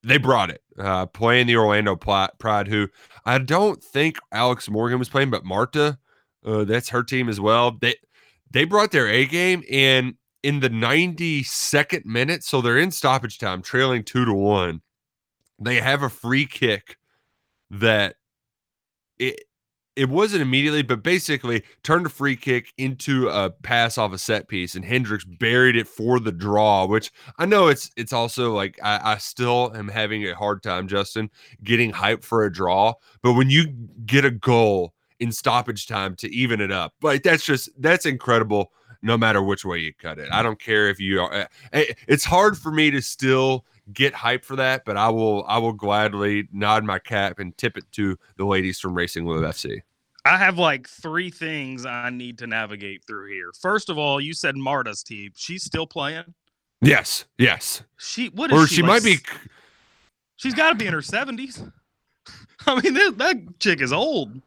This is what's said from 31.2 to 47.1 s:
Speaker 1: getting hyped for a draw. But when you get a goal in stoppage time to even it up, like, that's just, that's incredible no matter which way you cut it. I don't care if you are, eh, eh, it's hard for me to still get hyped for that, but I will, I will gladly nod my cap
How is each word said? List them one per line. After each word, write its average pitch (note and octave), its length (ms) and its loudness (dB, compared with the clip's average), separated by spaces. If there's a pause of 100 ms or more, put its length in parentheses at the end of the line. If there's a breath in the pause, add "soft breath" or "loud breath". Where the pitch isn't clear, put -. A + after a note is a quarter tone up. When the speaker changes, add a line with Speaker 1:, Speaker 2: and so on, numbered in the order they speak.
Speaker 1:
getting A#2 280 0
hyped G#2+ 320 -2
for A2+ 200 0
a G2 80 0
draw. F#2+ 400 2 (300 soft breath)
But B2 100 4
when C3 160 4
you D#3 200 4 (360)
get C3+ 220 4
a C3 40 4
goal G#2+ 600 2 (260)
in A#2 140 -4
stoppage A#2+ 540 -2
time G2 300 -4
to A2+ 160 -12
even A#2 280 0
it G2 100 -2
up, F2+ 300 -4
like, C#3+ 220 2
that's E3 220 4
just, C3+ 260 -2 (100)
that's E3 240 2
incredible A2+ 680 0 (300 soft breath)
no A2+ 140 2
matter A2 260 4
which G2 220 -2
way F2+ 140 -4
you D#2+ 160 -8
cut D#2 240 -12
it. C#2+ 140 -14
I G#2 100 2
don't A2+ 180 -2
care G#2+ 280 2
if G2 100 -2
you F#2+ 220 0
are, F2+ 120 -2
eh, G2 140 -4 (260 loud breath)
eh, D3+ 120 2 (240 soft breath)
it's D3 160 2
hard F#3+ 340 4
for D#3 140 -8
me D#3 180 4
to C#3 100 -2
still C3 640 0 (280)
get C3+ 220 0
hyped B2 300 -4
for A#2+ 120 -12
that, C3 280 -2
but G#2 120 -4
I G#2+ 140 2
will, A2 360 0
I G#2+ 120 0
will A2+ 160 -2
gladly G#2 760 -2
nod G#2+ 320 0
my G2 160 -4
cap G2 400 -4